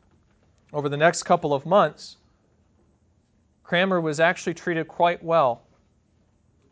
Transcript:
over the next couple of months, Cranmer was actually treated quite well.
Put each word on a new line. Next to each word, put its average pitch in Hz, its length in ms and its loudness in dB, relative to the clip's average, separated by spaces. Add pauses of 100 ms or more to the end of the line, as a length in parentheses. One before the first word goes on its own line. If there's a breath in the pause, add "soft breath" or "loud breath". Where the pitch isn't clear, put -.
(720)
over 147 160 -4
the 143 80 -6
next 165 260 2
couple 170 320 0
of 135 100 -4
months, 165 520 0 (1500)
Cranmer 180 380 0
was 156 180 -4
actually 170 360 0
treated 160 340 -4
quite 175 340 0
well. 160 400 0 (1080)